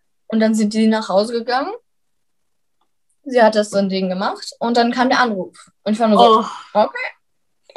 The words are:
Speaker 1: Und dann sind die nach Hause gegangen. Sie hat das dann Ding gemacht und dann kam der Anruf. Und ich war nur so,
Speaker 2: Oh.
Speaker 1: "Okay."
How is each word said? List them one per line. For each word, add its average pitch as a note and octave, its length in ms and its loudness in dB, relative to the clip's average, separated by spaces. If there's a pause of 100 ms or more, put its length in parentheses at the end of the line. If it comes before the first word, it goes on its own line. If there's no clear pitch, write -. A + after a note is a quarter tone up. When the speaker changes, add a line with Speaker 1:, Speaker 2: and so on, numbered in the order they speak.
(280)
Speaker 1:
Und A3 120 -2
dann A3 160 2
sind G#3+ 180 0
die A3 140 2
nach A3 220 0
Hause G#3+ 240 0
gegangen. B3 380 -4 (1500)
Sie B3 180 2
hat A3 140 4
das G#3 140 0
dann G3 200 -2
Ding F#3+ 200 -4
gemacht G#3+ 500 -6
und A#3+ 180 -2
dann A#3+ 140 2
kam B3 180 0
der A#3+ 100 0
Anruf. G3+ 360 -4 (280)
Und G#3 100 -2
ich G#3+ 60 -4
war A#3 80 0
nur G#3 100 4
so, A#3 240 6
Speaker 2:
Oh. G#3 40 -6 (280)
Speaker 1:
"Okay." G#3+ 240 0 (800)